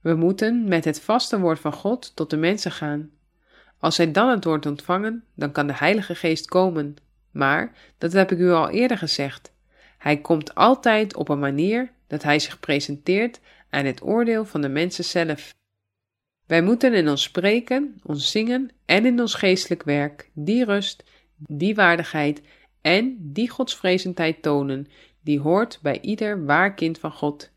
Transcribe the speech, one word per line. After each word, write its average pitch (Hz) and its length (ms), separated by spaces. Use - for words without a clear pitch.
We 165 140
moeten 202 540
met 165 160
het 156 160
vaste 214 400
woord 160 180
van 147 140
God - 440
tot 156 140
de 160 60
mensen 175 360
gaan. 151 380
Als 160 160
zij 165 160
dan 202 180
het 240 160
woord 156 220
ontvangen, 196 580
dan 143 180
kan 147 140
de 139 80
Heilige 185 400
Geest 160 320
komen. 160 500
Maar, 147 420
dat 165 140
heb 190 200
ik 175 60
u 180 120
al 165 200
eerder 151 280
gezegd, - 540
hij 147 160
komt 151 340
altijd 220 600
op - 140
een 143 100
manier 170 540
dat 151 160
hij 151 160
zich - 220
presenteert 180 800
aan 139 140
het 131 180
oordeel 226 420
van 185 160
de 143 80
mensen 170 360
zelf. 160 500
Wij 165 160
moeten 233 320
in 170 140
ons 139 140
spreken, 240 800
ons 143 280
zingen 240 400
en 202 220
in 247 140
ons 226 140
geestelijk 185 480
werk 147 500
die 202 320
rust, 202 400
die 151 380
waardigheid 165 680
en 226 380
die 170 300
godsvrezendheid 180 960
tonen 143 440
die 147 200
hoort 185 420
bij 143 180
ieder 208 440
waar 175 300
kind 165 240
van 156 140
God. 147 440